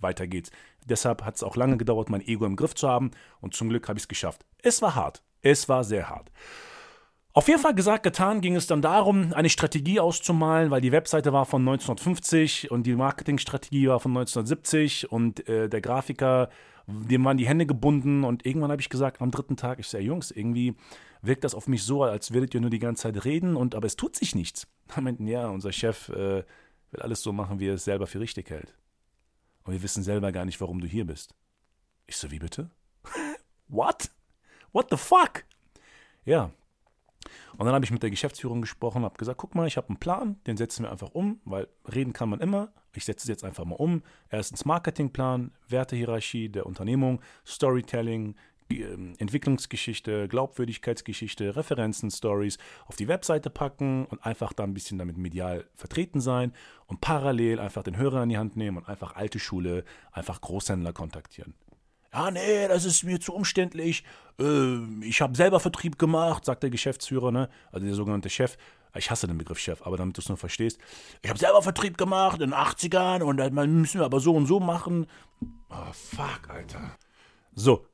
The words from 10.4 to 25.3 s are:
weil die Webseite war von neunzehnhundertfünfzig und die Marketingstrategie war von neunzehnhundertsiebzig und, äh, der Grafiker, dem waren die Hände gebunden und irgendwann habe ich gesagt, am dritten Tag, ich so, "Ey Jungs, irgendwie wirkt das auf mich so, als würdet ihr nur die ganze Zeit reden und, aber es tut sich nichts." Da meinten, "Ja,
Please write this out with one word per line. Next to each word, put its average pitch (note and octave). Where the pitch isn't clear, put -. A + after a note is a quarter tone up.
weil C3
die B2+
Webseite D3+
war C#3
von B2+
neunzehnhundertfünfzig D3
und A#2+
die B2
Marketingstrategie C3+
war B2+
von C3
neunzehnhundertsiebzig B2+
und, A#2
äh, A2
der A2
Grafiker, B2+
dem A2+
waren C3+
die B2
Hände D#3+
gebunden C#3+
und B2
irgendwann C#3+
habe C#3
ich -
gesagt, C3
am B2
dritten C3+
Tag, B2+
ich -
so, A2
"Ey G2
Jungs, D3
irgendwie A#2
wirkt C3
das C#3
auf -
mich A#2+
so, C#3
als G#2+
würdet B2+
ihr A#2+
nur A#2
die A2+
ganze A#2
Zeit G#2
reden E3
und, B2
aber G#2+
es -
tut -
sich -
nichts." -
Da D#3
meinten, A#2+
"Ja, A#2